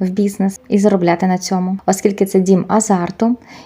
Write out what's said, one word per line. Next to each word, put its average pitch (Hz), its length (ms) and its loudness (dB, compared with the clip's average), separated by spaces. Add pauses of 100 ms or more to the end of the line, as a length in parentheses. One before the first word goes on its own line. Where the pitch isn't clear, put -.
в 185 80 -2
бізнес 196 600 -2
і 208 100 0
заробляти 185 480 2
на 185 120 0
цьому. 185 480 -4
Оскільки 196 400 0
це 190 140 0
дім 185 280 2
азарту, 214 680 0 (300)